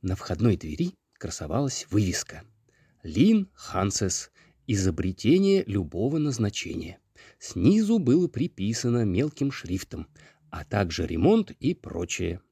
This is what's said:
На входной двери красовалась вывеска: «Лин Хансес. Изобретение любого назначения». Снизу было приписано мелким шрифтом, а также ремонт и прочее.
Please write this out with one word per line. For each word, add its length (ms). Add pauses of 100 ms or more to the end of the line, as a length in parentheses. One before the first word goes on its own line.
На 120
входной 420
двери 380 (200)
красовалась 760
вывеска: 540 (580)
«Лин 520
Хансес. 760 (380)
Изобретение 1000
любого 520
назначения». 840 (380)
Снизу 600
было 300
приписано 760
мелким 460
шрифтом, 580 (420)
а 140
также 420
ремонт 460
и 220
прочее. 680 (120)